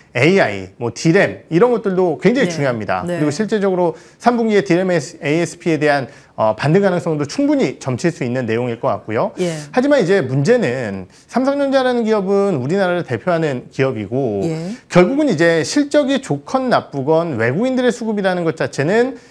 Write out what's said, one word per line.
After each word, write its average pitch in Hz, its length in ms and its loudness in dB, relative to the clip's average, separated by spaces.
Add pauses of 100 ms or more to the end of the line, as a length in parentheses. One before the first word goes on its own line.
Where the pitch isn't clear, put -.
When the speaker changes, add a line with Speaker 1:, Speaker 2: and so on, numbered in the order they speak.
(160)
Speaker 1:
에이아이, 117 640 2
뭐, 120 160 -4
디램 165 560 2
이런 202 220 2
것들도 185 480 0
굉장히 240 280 2
Speaker 2:
네. 170 80 -4
Speaker 1:
중요합니다. 107 520 -2
Speaker 2:
네. 175 80 -4
Speaker 1:
그리고 151 160 -2
실제적으로 190 640 0 (240)
삼 240 180 2
분기에 220 260 2
디램 185 280 2
에이에스피에 160 880 -2
대한, 143 280 2 (280)
어, 110 200 2
반등 170 280 2
가능성도 170 420 0
충분히 269 540 0
점칠 127 320 -2
수 - 120 -6
있는 123 220 -2
내용일 117 340 -2
것 139 100 -4
같고요. 110 500 -2
Speaker 2:
예. 170 160 -4 (160)
Speaker 1:
하지만 277 300 2
이제 185 200 2
문제는 131 840 0 (200)
삼성전자라는 262 760 0
기업은 202 540 0
우리나라를 175 460 -2
대표하는 147 680 -2
기업이고, 117 720 -2
Speaker 2:
예. 165 280 -6 (160)
Speaker 1:
결국은 269 420 4
이제 165 340 2
실적이 285 580 0
좋건 254 480 -4
나쁘건 151 680 0
외국인들의 247 540 0
수급이라는 202 520 -2
것 160 120 -2
자체는 214 640 0 (120)